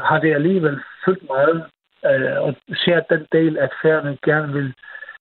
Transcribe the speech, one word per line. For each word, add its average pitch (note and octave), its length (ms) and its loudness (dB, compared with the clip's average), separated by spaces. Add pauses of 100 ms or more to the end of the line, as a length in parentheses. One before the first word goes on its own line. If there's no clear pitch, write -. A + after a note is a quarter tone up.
har D#3 140 2
det D#3 160 4
alligevel D#3 380 2 (280)
fyldt F#3 180 0 (100)
meget, D3+ 260 2 (500)
øh, C3+ 360 0
og D3+ 60 -2 (320)
ser E3+ 160 2 (140)
den D#3 180 -2
del, D#3+ 260 2
at - 140 -2 (100)
Færøerne D3+ 360 0 (120)
gerne D3+ 240 0
vil, C#3 200 -4 (480)